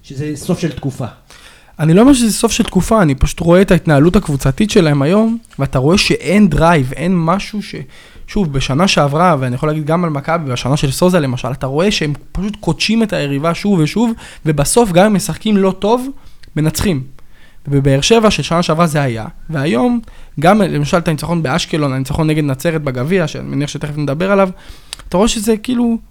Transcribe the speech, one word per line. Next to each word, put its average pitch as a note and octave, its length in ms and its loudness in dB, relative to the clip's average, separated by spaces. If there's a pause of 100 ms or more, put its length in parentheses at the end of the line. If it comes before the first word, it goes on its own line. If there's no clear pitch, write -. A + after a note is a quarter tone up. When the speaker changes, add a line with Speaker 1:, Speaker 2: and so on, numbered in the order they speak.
Speaker 1:
שזה C#3+ 320 -8
סוף E3+ 240 -4
של E3 120 -4
תקופה. C3+ 340 -8 (720)
Speaker 2:
אני D#3+ 140 4
לא G3 80 8
אומר C#4 120 8
שזה A#3 200 2
סוף - 180 0
של - 120 0
תקופה, G#3 380 2
אני C#3+ 140 2
פשוט - 240 -2
רואה F3 220 6
את G3 100 2
ההתנהלות E3 440 4
הקבוצתית D#3 560 0
שלהם D3 300 4
היום, A3 360 2 (220)
ואתה C#3 200 -2
רואה D#3 180 4
שאין F3+ 520 2
דרייב, D3 440 2
אין F3 220 -2
משהו F#3 480 -2
ש-, - 120 -14 (520)
שוב, F3 260 -2
בשנה C#3 340 0
שעברה, D#3+ 520 2
ואני B2+ 160 -2
יכול D3+ 140 -2
להגיד D#3 160 -4
גם E3 180 0
על E3+ 60 -2
מכבי, D3+ 420 -4
בשנה B2+ 260 -2
של C#3 140 0
סוזה F3+ 280 2
למשל, B2 320 -4
אתה C#3 160 -6
רואה D#3+ 240 0
שהם D3 220 -4 (180)
פשוט G3+ 280 -6
קודשים G#3+ 440 0
את G#3 100 -2
היריבה D3 400 -2
שוב G3+ 260 0
ושוב, G#3+ 320 0 (340)
ובסוף D#3 460 2
גם F3+ 140 6
אם A3 80 2
משחקים G3 440 0
לא F#3+ 220 2
טוב, B3 280 0 (480)
מנצחים. D#3 480 -2 (640)
בבאר C#3 340 2
שבע A3 300 4
של C#3+ 120 -4
שנה F3 200 0
שעברה E3+ 240 0
זה D3 140 0
היה, A2+ 240 -4 (240)
והיום, A3+ 500 0 (400)
גם G3+ 220 4
למשל D3 360 0
את E3+ 100 -2
הניצחון D#3+ 360 -2
באשקלון, D3 500 -2
הניצחון C3+ 340 -2
נגד D#3 160 0
נצרת D3 380 -2
בגביע, D#3 460 -2
שאני B2+ 220 -8
מניח C#3 200 -4
שתכף D3 280 -8
נדבר D3+ 340 -2
עליו, G3 180 2 (600)
אתה F3+ 80 -2
רואה G#3+ 100 2
שזה A3 300 0
כאילו A#3 400 -2 (140)